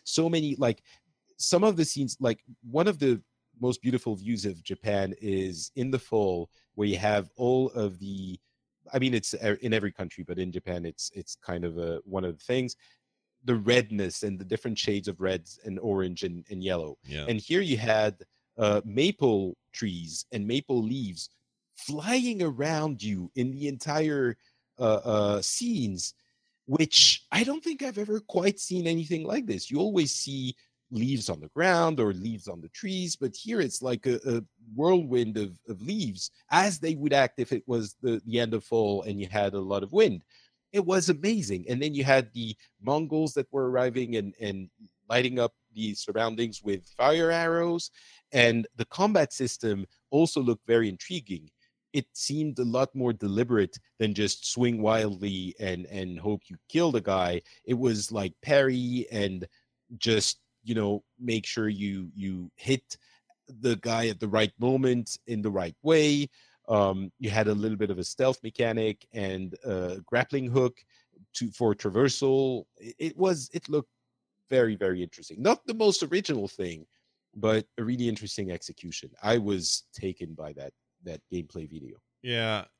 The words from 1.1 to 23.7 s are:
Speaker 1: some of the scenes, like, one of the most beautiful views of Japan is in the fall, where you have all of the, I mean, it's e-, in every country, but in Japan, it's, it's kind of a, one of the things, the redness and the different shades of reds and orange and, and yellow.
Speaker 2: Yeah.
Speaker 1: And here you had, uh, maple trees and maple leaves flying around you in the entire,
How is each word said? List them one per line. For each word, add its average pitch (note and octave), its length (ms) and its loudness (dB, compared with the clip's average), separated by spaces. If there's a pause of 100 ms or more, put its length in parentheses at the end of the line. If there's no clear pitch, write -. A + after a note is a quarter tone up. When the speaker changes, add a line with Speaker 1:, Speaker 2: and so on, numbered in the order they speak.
Speaker 1:
some F3+ 260 4
of G#3+ 140 6
the D#3+ 80 4
scenes, C#3 340 -2
like, A#2 240 0 (260)
one D#3 180 2
of F3+ 120 0
the C3 220 4 (400)
most B2 200 0
beautiful A#2+ 340 0
views G2+ 300 -4
of F2+ 180 -6
Japan G2 580 -2
is F#2+ 540 -4
in C3 160 -4
the C3 80 0
fall, F#2+ 500 0 (260)
where G#2 120 0
you G2 100 0
have G#2 380 0
all B2+ 360 2
of G2+ 280 -2
the, F#2+ 400 -10 (540)
I C3+ 60 0
mean, B2+ 140 2
it's - 200 -2
e-, G#2 280 0
in A#2 120 0
every G2+ 180 0
country, F#2 340 -10
but F2+ 140 -6
in F#2 120 -4
Japan, F2 340 -6
it's, - 280 -10
it's - 220 -14
kind F2 300 -6
of E2 120 -6
a, E2+ 280 -4
one F#2+ 180 -4
of E2+ 140 -6
the - 60 -20
things, B2+ 340 -2 (680)
the B2 120 2
redness G#2+ 680 2
and G2 160 -4
the F#2 60 -12
different A2 320 -4
shades G2+ 300 -2
of F2 120 -6
reds F#2 460 -2
and F#2+ 140 -6
orange F#2+ 440 -2
and, F2 260 -6
and F#2 140 -8
yellow. E2+ 400 -2
Speaker 2:
Yeah. C#2+ 240 -8
Speaker 1:
And A2+ 120 0
here E3+ 220 0
you D3+ 160 0
had, G#2+ 380 2 (420)
uh, G#2 280 4
maple A2+ 720 2 (160)
trees E2+ 580 -6
and G#2 160 -4
maple B2+ 340 0
leaves A2 480 -6 (460)
flying G#3+ 640 -2
around D3+ 640 0
you F#2+ 320 -2
in C3 160 0
the C#3+ 160 -4
entire, C#3+ 720 0 (400)